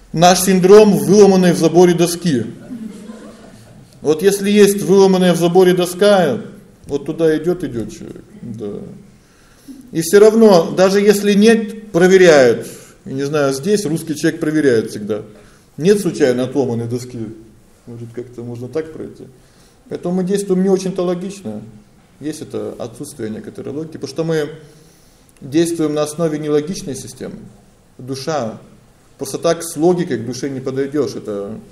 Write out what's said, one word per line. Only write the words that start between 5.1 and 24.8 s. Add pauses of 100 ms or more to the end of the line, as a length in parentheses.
в
заборе
доска, (440)
вот
туда
идёт,
идёт
человек. (180)
Да. (1120)
И
всё
равно,
даже
если
нет,
проверяют. (380)
И
не
знаю,
здесь
русский
человек
проверяет
всегда. (560)
Нет
случайно
отломанной
доски. (680)
Может,
как-то
можно
так
пройти. (640)
Поэтому
мы
действуем
не
очень-то
логично. (580)
Есть
это
отсутствие
некоторой
логики,
потому
что
мы (920)